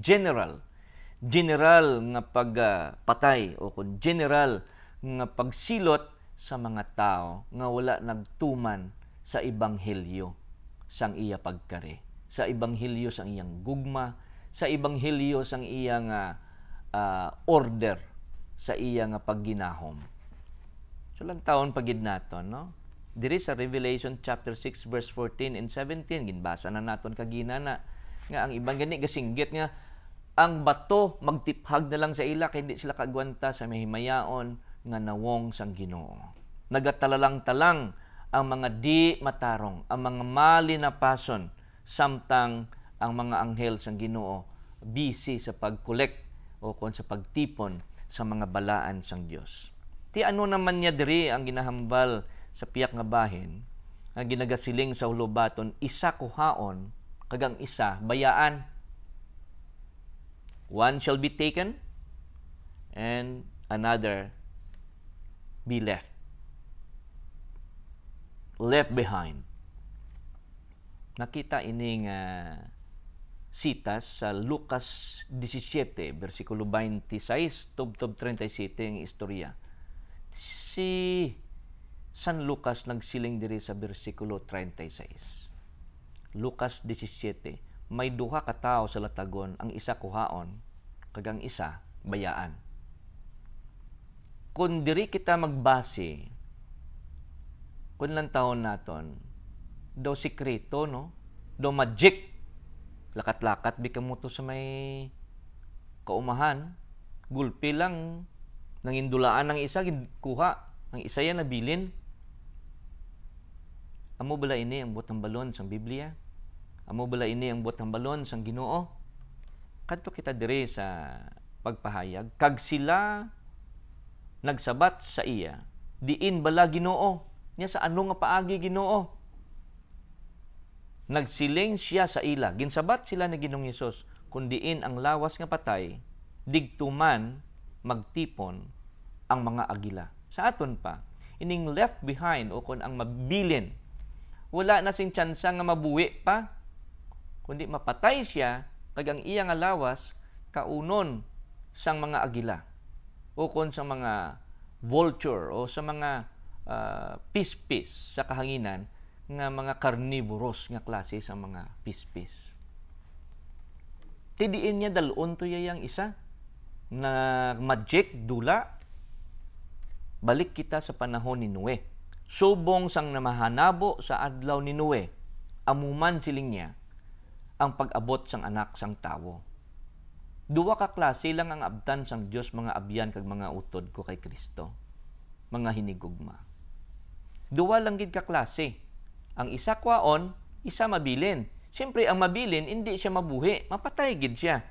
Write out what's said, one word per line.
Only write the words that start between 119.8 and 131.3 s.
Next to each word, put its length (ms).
Kadto 240
kita 240
diri 320
sa 520
pagpahayag. 800
Kag 160
sila 720
nagsabat 640
sa 200
iya, 440
"Diin 400
bala, 280
Ginoo?" 600
Nya, 80
sa 160
ano 240
nga 80
paagi, 400
Ginoo? 560
Nagsiling 640